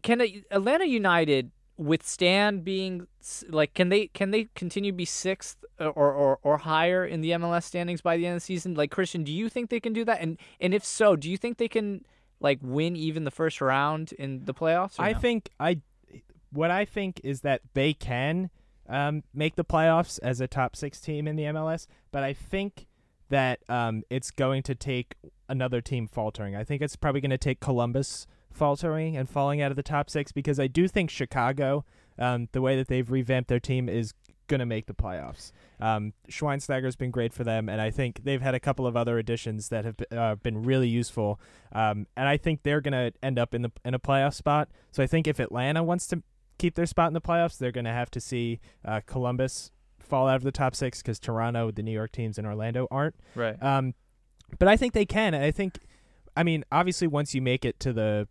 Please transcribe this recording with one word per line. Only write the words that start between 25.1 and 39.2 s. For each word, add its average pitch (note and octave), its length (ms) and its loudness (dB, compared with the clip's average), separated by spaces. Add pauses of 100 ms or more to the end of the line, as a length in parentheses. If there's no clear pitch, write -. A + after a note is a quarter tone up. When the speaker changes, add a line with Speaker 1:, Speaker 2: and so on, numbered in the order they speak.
Speaker 2:
another B2+ 340 -2
team A#2 260 -4
faltering. G#2+ 480 -6
I G#2+ 80 -6
think C#3+ 180 -4
it's D3 160 -4
probably C#3+ 240 0
gonna C3 160 0
take C3 240 0
Columbus B2 680 0 (240)
faltering D#3 640 0
and C3 140 -4
falling C#3+ 320 0
out C#3 100 0
of C3+ 60 -2
the C#3+ 60 -4
top D3 260 -2
six, D3 240 -4
because C#3+ 260 0
I C3+ 80 2
do E3+ 220 4
think F3+ 200 0
Chicago, C#3 760 0 (340)
um, A#2+ 320 0
the C3 100 0
way C3 140 4
that C3 140 0
they've B2+ 200 0
revamped B2+ 380 2
their A#2+ 140 2
team, B2+ 260 -2
is A2 260 -2 (340)
gonna C3 180 0
make A2 220 -4
the - 60 -14
playoffs. F2 600 -6 (260)
Um, G#2+ 320 0 (180)
Schweinsteiger's C#3 680 -2
been B2+ 140 -4
great A#2 200 0
for A#2+ 140 -6
them, A2 240 0
and A2 100 -2
I A2 120 0
think B2 340 -4
they've C#3 160 0
had C3+ 120 0
a B2+ 60 0
couple C3 260 -2
of A#2+ 120 0
other A#2 200 2
additions A2+ 520 -4